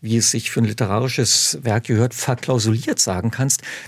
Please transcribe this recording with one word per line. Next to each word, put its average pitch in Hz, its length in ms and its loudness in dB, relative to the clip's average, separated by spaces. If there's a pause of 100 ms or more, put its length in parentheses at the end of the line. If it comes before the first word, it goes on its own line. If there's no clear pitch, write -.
wie 113 160 0
es 107 120 2
sich - 200 -2
für - 100 -2
ein 117 60 4
literarisches 107 960 0
Werk 117 220 0
gehört, 120 280 2
verklausuliert 123 880 0
sagen 95 320 0
kannst, - 320 0 (260)